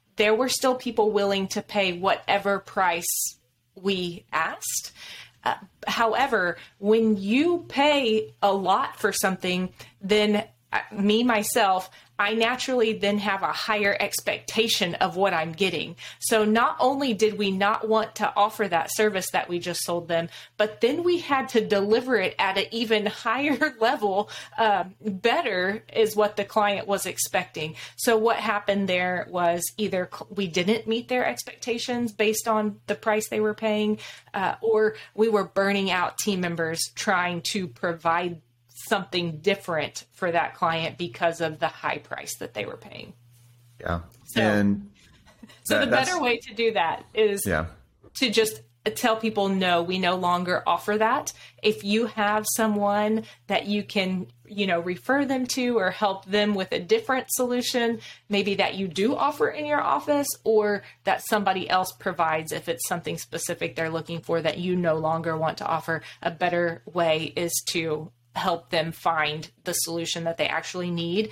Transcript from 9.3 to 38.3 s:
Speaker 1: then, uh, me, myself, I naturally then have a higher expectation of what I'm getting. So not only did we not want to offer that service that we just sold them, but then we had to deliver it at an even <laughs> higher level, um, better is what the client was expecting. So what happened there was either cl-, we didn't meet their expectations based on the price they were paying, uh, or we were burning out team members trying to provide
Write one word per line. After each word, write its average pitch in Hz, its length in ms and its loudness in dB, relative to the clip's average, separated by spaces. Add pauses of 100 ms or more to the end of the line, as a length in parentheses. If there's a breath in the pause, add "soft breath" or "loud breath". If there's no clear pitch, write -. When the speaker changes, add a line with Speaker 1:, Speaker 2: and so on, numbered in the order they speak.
Speaker 1:
then, 208 420 2 (280)
uh, - 80 0 (120)
me, 208 320 2
myself, 208 640 2 (320 loud breath)
I 214 140 2
naturally 233 580 2
then 202 240 0
have 196 240 -2
a 156 100 0
higher 208 480 0
expectation 208 960 -2
of 180 200 0
what 190 180 2
I'm 165 200 -2
getting. 170 420 -2 (240 loud breath)
So 214 260 4
not 233 340 4
only 269 360 2
did 214 200 2
we 196 140 0
not 202 400 0
want 220 280 2
to 214 180 0
offer 214 320 2
that 170 260 0
service 202 380 0
that 180 180 0
we 175 80 -2
just 170 260 -6
sold 175 240 -4
them, 165 220 0 (260 loud breath)
but 214 260 0
then 285 200 2
we 349 160 2
had 269 320 -2
to 214 160 2
deliver 208 520 2
it 185 200 0
at 190 220 2
an 190 100 0
even 220 360 0
<laughs> - 20 -2
higher 269 720 0
level, 214 500 2 (300 loud breath)
um, 196 420 2
better 214 920 0
is 214 240 2
what 208 200 4
the 202 100 -2
client 202 420 0
was 196 200 0
expecting. 160 680 -4 (200 loud breath)
So 226 220 4
what 226 200 4
happened 208 500 0
there 180 440 0
was 175 320 2 (140)
either 185 360 -2
cl-, - 160 -12
we 196 160 -4
didn't 185 400 0
meet 233 220 -2
their 254 180 0
expectations 240 840 -4
based 214 360 0
on 214 380 0
the - 80 -4
price 214 360 -2
they 220 100 -2
were 214 160 0
paying, 214 420 0 (380 loud breath)
uh, 190 260 0
or 214 320 4 (220 loud breath)
we 220 120 4
were 208 180 2
burning 196 440 2
out 180 300 0
team 196 200 0
members 165 540 -2
trying 175 480 0 (120)
to 190 140 -2
provide 170 760 -2 (460)